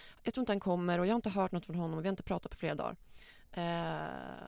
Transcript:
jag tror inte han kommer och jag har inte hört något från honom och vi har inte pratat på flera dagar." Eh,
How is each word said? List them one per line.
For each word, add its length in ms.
jag 100
tror 80
inte 100
han 80
kommer 400
och 80
jag 60
har 20
inte 140
hört 220
något 140
från 100
honom 220
och 60
vi 40
har 60
inte 100
pratat 280
på 60
flera 180
dagar." 200
Eh, 960